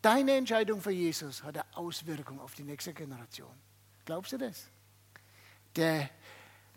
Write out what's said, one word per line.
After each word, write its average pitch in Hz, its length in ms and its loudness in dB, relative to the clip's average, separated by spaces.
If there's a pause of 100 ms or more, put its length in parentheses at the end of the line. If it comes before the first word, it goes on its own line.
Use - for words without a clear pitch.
Deine 269 320 8
Entscheidung 220 480 4
für 202 100 -2
Jesus 165 520 -2
hat 147 120 -10
eine - 220 -8
Auswirkung 151 640 -8
auf 127 140 -14
die 147 80 -14
nächste 147 300 -8
Generation. 131 600 -12 (500)
Glaubst 185 300 -6
du 262 40 -6
das? 233 280 -6 (1120)
Der, 156 320 2 (680)